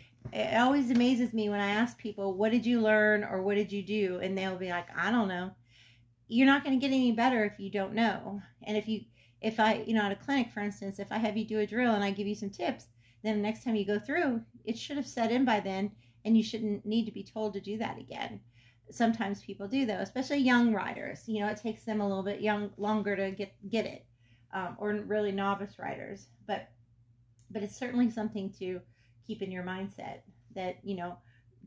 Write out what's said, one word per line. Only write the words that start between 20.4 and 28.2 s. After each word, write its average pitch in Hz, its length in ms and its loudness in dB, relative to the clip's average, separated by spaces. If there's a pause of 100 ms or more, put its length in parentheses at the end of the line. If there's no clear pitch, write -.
riders. - 540 -6
You 214 140 -2
know, 208 80 0
it 214 80 -6
takes 220 260 -6
them 214 160 -2
a 208 80 2
little 190 160 0
bit 202 160 -4
young, 208 380 0
longer 208 400 0
to 196 140 -2
get, 196 220 -8 (160)
get 226 160 0
it, - 200 -12 (480)
um, 180 260 -6
or 208 140 -2
really 208 400 -2
novice 196 460 -2
riders. - 480 -10 (200)
But, - 220 -6 (800)
but 202 120 -6
it's 208 140 -8
certainly 247 340 2
something 214 500 -6